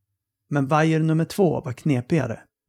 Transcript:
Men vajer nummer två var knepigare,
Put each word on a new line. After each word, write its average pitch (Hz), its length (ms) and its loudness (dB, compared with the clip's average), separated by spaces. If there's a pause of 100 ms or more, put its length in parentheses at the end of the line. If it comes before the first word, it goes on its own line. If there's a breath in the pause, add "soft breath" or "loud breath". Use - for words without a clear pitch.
(500)
Men 143 180 -2
vajer 160 320 2
nummer 160 260 0
två 147 360 0
var 123 120 -8
knepigare, 127 640 -2 (300)